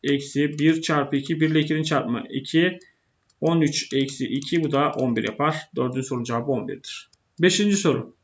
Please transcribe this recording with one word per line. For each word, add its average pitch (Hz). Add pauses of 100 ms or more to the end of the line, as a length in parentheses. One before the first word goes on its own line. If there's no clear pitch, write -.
eksi 143
bir 160
çarpı 143
iki. 151
Bir 156
ile 156
ikinin 156
çarpımı 123
iki. 170 (640)
On 165
üç 147
eksi 135
iki, 139
bu 139
da 143
on 123
bir 113
yapar. 143 (200)
Dördüncü 131
sorunun 123
cevabı 120
on 107
birdir. - (300)
Beşinci 196
soru. 131